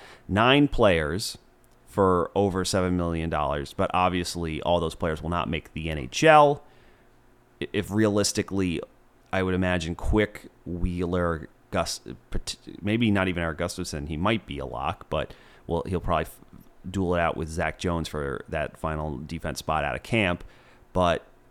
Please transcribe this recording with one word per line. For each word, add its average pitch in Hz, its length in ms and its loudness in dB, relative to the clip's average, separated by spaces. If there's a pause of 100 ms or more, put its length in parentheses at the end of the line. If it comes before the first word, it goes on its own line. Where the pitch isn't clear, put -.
(280)
nine 131 400 6
players 87 720 2 (480)
for 92 480 2
over 92 320 0
seven 90 320 0
million 82 320 -2
dollars. 73 420 -2
But - 220 -2
obviously, 87 680 0
all 87 160 2
those 82 160 -2
players 80 280 -4
will 80 80 -4
not 85 180 -2
make 78 240 -6
the 80 160 -6
N 78 100 -4
H 64 240 -6
L. 151 400 8 (1000)
I-, 80 100 -4
if 90 180 -2
realistically, 98 920 2 (520)
I 95 100 0
would 92 120 0
imagine 90 400 0
Quick, - 520 0 (200)
Wheeler, 87 800 -2 (220)
Gus-, - 320 -4 (280)
pat-, - 260 -4 (260)
maybe 110 280 2
not 95 180 4
even 87 140 -2
Eric 82 160 -4
Gustafsson. 82 500 -6
He 80 80 -6
might 98 300 -2
be 71 120 -10
a 69 80 -6
lock, 65 420 -6
but, 73 240 -4 (340)
well, 85 200 -2
he'll 90 140 -2
probably 80 260 0
f-, - 120 -16 (520)
duel 90 240 0
it 87 60 2
out 82 160 0
with 80 120 -6
Zach 80 300 -4
Jones 85 300 -2
for 69 400 -6
that 76 280 -6
final 78 400 -6
defense 78 440 -8
spot 78 240 -2
out 67 100 -4
of 62 80 -8
camp. 95 420 0 (480)
But, 87 320 2 (260)